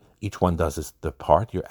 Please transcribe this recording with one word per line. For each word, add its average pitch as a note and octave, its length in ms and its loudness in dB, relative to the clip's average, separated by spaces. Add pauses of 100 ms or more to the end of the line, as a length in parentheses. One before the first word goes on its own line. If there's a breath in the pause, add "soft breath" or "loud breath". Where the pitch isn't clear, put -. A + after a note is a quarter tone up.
(200 soft breath)
each - 220 -4
one F2 140 4
does E2 200 0
his, D2+ 240 -8
the D#2 100 -4
part. E2 440 2
You're F2+ 160 -4